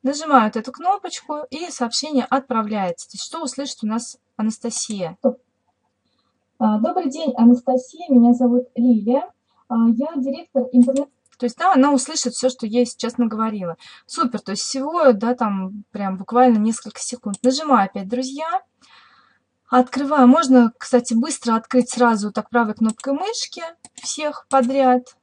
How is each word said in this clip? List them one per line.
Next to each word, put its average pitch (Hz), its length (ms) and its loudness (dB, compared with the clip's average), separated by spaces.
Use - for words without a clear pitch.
Нажимаю 285 420 2
вот 208 100 -4
эту 226 160 -8
кнопочку, 339 680 -6
и 320 180 -10
сообщение 254 580 -4
отправляется. 214 800 -4
То - 80 -20
есть, - 100 -12
что 330 180 -10
услышит 269 400 -10
у 214 40 -4
нас 226 300 -6
Анастасия? 214 800 -6
А, 214 220 2
"Добрый 339 300 -2
день, 285 280 -4
Анастасия, 247 720 2
меня 240 240 6
зовут 247 420 2
Лилия. 240 540 2
А, 233 60 -4
я 277 260 0
директор 277 560 -4
интернет-" 262 380 4
То 247 80 -6
есть, 233 120 -6
да, 359 160 2
она 277 180 6
услышит 269 420 -2
все, 254 160 -2
что 254 180 -8
я 220 120 -2
ей 247 60 4
сейчас 240 320 -10
наговорила. 214 600 -4
Супер, 247 360 -4
то 196 100 -10
есть 208 120 -6
всего, 285 480 2
да, 226 220 0
там 208 580 -4
прям 190 260 -6
буквально 233 400 4
несколько 214 420 -2
секунд. - 440 -10
Нажимаю 262 420 2
опять 190 220 -10
"Друзья". 269 540 -6
Открываю. 262 580 4
Можно, 254 500 6
кстати, 240 360 -2
быстро 233 420 -2
открыть 240 360 0
сразу 220 400 0
так - 180 -10
правой 233 240 0
кнопкой 226 400 -2
мышки 370 480 -8
всех - 560 -10
подряд. 254 720 2